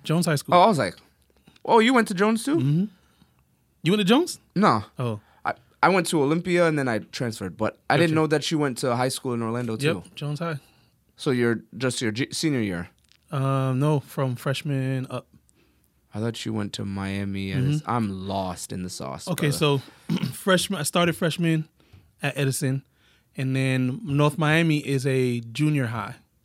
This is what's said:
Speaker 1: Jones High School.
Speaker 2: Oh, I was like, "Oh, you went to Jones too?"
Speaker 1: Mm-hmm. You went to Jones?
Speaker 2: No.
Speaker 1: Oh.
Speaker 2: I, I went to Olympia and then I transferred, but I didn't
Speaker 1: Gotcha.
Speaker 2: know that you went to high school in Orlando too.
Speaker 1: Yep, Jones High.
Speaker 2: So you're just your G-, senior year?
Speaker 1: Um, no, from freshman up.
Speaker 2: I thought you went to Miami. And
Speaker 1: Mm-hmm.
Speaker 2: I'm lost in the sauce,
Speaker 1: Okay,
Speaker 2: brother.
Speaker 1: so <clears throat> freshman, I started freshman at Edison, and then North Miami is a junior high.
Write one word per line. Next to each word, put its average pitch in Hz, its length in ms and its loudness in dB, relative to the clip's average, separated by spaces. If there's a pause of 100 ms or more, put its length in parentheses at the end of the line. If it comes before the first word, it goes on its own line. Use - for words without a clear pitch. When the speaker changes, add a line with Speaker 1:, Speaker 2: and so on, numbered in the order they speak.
Speaker 1:
Jones 170 220 0
High 160 100 2
School. 139 180 0
Speaker 2:
Oh, 175 80 8
I 190 40 8
was 208 120 4
like, 98 180 -2 (680)
"Oh, 220 140 6
you 220 140 6
went 226 160 4
to 208 60 -4
Jones 220 300 2
too?" 285 120 0
Speaker 1:
Mm-hmm. 151 280 2 (1000)
You 160 100 2
went 208 80 2
to 208 40 2
Jones? 269 360 2 (140)
Speaker 2:
No. 147 300 2 (140)
Speaker 1:
Oh. 117 220 -4 (240)
Speaker 2:
I, - 80 -2 (300)
I 147 80 6
went 180 180 4
to 165 140 2
Olympia 175 440 2
and 156 120 2
then 135 100 0
I 113 120 0
transferred, 104 560 -6
but - 220 -2 (100)
I - 80 4
didn't 165 140 4
Speaker 1:
Gotcha. 156 60 0
Speaker 2:
know 156 120 4
that 151 220 0
you 160 80 0
went 139 200 -2
to 123 180 0
high 127 140 0
school 127 240 -6
in 117 80 -2
Orlando 113 340 -4
too. 143 300 -2
Speaker 1:
Yep, - 100 -20
Jones 147 240 -6
High. 165 180 -6 (580)
Speaker 2:
So - 140 -2
you're 120 300 2 (160)
just 123 260 -2
your 113 80 0
G-, 110 220 -2
senior 143 280 0
year? 90 280 -4 (420)
Speaker 1:
Um, 135 480 0
no, 147 220 2
from 131 340 -4
freshman 135 760 -4
up. 123 200 -10 (840)
Speaker 2:
I 107 40 -6
thought 113 260 -4
you 113 80 -4
went 107 220 -4
to 107 100 -8
Miami. 98 680 -4
And 131 220 0
Speaker 1:
Mm-hmm. 151 160 -4
Speaker 2:
I'm 98 360 -2
lost 95 460 -6
in 95 100 -6
the 90 80 -8
sauce, - 380 -10
Speaker 1:
Okay, 165 220 -2
Speaker 2:
brother. 139 80 -4
Speaker 1:
so 143 200 2 (300)
<clears throat> 151 240 -4
freshman, 180 480 0
I - 20 -4
started 170 320 0
freshman 160 540 -2 (540)
at 139 140 -4
Edison, 135 460 -2 (540)
and 131 180 -2
then 131 480 0
North 147 360 2
Miami 156 400 4
is 135 280 -2
a 127 340 0
junior 131 480 0
high. 110 280 -6 (280)